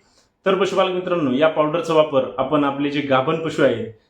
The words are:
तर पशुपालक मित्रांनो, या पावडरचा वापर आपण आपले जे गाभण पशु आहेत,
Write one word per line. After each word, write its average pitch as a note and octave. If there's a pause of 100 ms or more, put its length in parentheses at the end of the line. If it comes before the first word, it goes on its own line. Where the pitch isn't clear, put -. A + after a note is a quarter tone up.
(460)
तर G3
पशुपालक F#3
मित्रांनो, F3
या D3+
पावडरचा D#3+
वापर C#3+ (160)
आपण C#3+
आपले C#3+
जे C#3+
गाभण C3+
पशु D#3+
आहेत, A2+ (240)